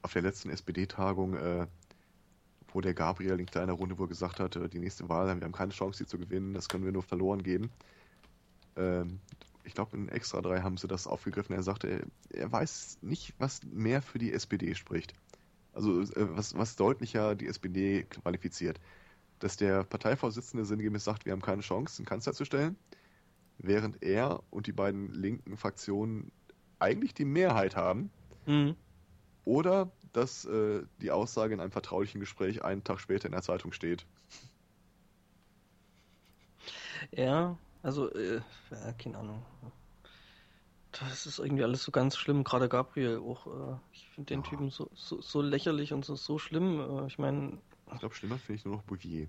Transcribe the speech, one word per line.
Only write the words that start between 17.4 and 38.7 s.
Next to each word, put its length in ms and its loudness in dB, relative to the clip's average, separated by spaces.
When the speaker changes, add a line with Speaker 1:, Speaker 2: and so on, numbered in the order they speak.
Speaker 1:
S 120 -6
P 100 -4
D 340 2
qualifiziert. 760 -4
Dass 160 -2
der 280 4
Parteivorsitzende 840 0
sinngemäß 380 0
sagt, 220 -2
wir 60 0
haben 100 -2
keine 200 0
Chance, 380 -4
einen 60 -8
Kanzler 280 -2
zu 120 -4
stellen, 320 0
während 460 2
er 460 2
und 180 -6
die 40 -4
beiden 400 0
linken 460 -4
Fraktionen 760 -2
eigentlich 340 4
die 120 0
Mehrheit 500 4
haben. 360 2
Speaker 2:
Mhm. 280 6
Speaker 1:
Oder 520 6
dass, 320 0
äh, 420 2
die 120 -2
Aussage 440 2
in 60 -4
einem 120 -2
vertraulichen 480 0
Gespräch 440 -2
einen 200 -2
Tag 160 -2
später 260 0
in 60 -4
der 100 -2
Zeitung 300 -2
steht. 340 -4
Speaker 2:
Ja. 460 2
Also, 300 0
äh, 260 0